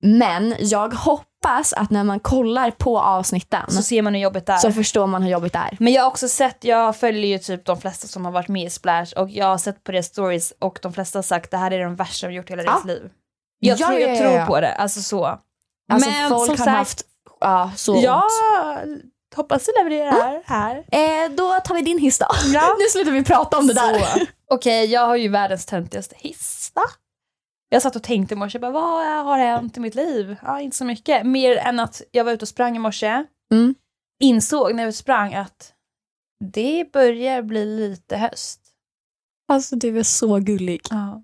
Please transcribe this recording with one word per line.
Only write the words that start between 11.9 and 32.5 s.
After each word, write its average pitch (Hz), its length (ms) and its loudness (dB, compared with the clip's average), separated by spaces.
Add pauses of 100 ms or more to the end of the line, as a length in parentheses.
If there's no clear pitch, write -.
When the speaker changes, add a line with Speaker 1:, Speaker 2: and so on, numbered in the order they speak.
Speaker 2:
värsta 185 320 -8
de 180 60 -10
gjort 180 160 -12
i 185 40 -10
hela 175 100 -8
Speaker 1:
Ja. 185 80 0
Speaker 2:
deras 320 140 0
liv." 185 240 -8 (500)
Jag 220 200 4
Speaker 1:
Ja, 330 80 2
Speaker 2:
tror, 370 120 2
jag - 100 2
Speaker 1:
ja, 247 60 0
ja, 226 60 2
Speaker 2:
tror 262 120 4
Speaker 1:
ja. - 120 2
Speaker 2:
på 156 160 2
det. 135 120 -4
Alltså, 202 280 -4
så. 190 240 -4 (680)
Speaker 1:
Alltså, 262 180 4
Speaker 2:
Men 285 200 0
Speaker 1:
folk 240 160 2
Speaker 2:
som 240 60 0
Speaker 1:
har 262 140 0
Speaker 2:
sagt, 262 120 4
Speaker 1:
haft, - 240 -2 (380)
ja, 185 360 2
så 208 280 2
Speaker 2:
ja, 262 200 4 (600)
Speaker 1:
ont. 302 200 -12 (320)
Speaker 2:
hoppas 294 300 -2
du 440 60 -2 (120)
levererar 294 460 2
Speaker 1:
Mm. 302 160 -8
Speaker 2:
här. 220 300 -2 (160)
Speaker 1:
Eh, 311 400 2
då 370 340 0
tar 370 100 -2
vi 339 60 0
din 339 180 0
hiss 269 200 2
då. - 80 0 (260)
Speaker 2:
Ja. 330 220 4
Speaker 1:
<laughs> 392 40 -4
Nu 403 120 4
slutar 339 200 0
vi 269 120 2
prata 311 340 4
om 277 100 4
det 254 60 4
där. 226 260 2
Speaker 2:
Så. 185 260 0 (260)
Okej, 233 340 2
jag 240 220 2
har 240 80 4
ju 233 140 0
världens 196 360 0
töntigaste 190 540 -8
hiss, - 560 -10
va? - 60 0 (880)
Jag 240 100 4
satt 262 140 -2
och 220 80 -10
tänkte 208 300 -2
i 208 40 -8
morse, 202 220 -8
bara, 247 120 -6
"Vad 311 540 -2
har 285 120 0
hänt 240 400 0
i - 20 -12
mitt 226 160 -6
liv?" 233 480 -4
Ja, 277 180 -4
inte 277 160 -8
så 254 80 -4
mycket. 240 400 0
Mer 254 320 4
än 240 220 0
att 233 220 -6 (100)
jag 240 120 2
var 233 80 0
ute 226 120 -4
och 208 60 -10
sprang 240 260 -2